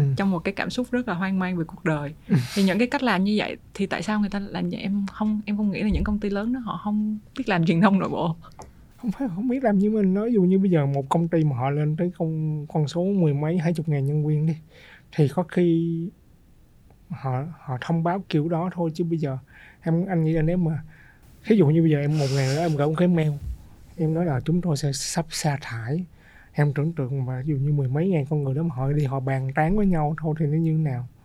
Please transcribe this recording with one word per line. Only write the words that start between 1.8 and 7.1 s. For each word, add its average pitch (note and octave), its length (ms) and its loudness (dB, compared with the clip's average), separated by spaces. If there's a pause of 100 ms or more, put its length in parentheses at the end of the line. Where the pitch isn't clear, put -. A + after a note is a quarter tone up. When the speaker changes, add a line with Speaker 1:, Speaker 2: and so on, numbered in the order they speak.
Speaker 1:
đời. D3+ 280 -2 (140)
Speaker 2:
Ừ. G3+ 80 2 (200)
Speaker 1:
Thì G3+ 80 2
những F#3+ 140 2
cái A#3+ 100 2
cách C#4 160 -2
làm F#3+ 200 2
như G#3 140 2
vậy - 200 -2 (160)
thì G3 120 -2
tại - 180 -4
sao G#3 160 -2
người G#3 100 0
ta G3+ 100 -4
làm F3+ 300 -6
vậy? F3 100 -6
Em G3+ 340 -2
không, G#3+ 320 -2
em G#3 120 -2
không G#3+ 140 0
nghĩ F3+ 100 -4
là G#3+ 80 0
những G3+ 140 2
công G#3 160 0
ty G#3 100 -2
lớn G#3+ 240 -2
đó C4 60 -4
họ G#3+ 240 -6
không G#3+ 340 -2 (200)